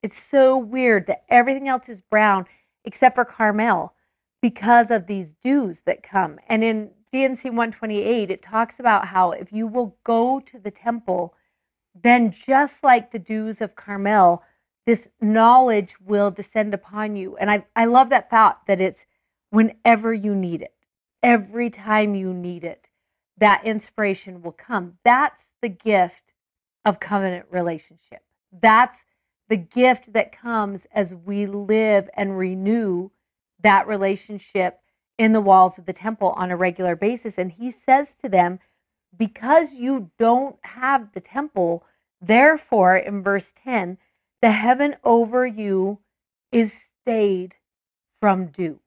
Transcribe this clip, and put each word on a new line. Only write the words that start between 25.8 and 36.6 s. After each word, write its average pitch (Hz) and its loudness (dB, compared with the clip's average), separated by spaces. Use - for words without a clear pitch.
of 202 -2
covenant 190 -4
relationship. 170 -8
That's 220 2
the 220 -2
gift 247 0
that 214 -4
comes 208 -8
as 185 -4
we 202 -8
live 202 -2
and 196 -6
renew 190 -4
that 202 4
relationship 196 -6
in 220 2
the 220 2
walls 190 4
of 175 -18
the 185 -10
temple 202 -4
on 180 -6
a 180 -4
regular 180 -2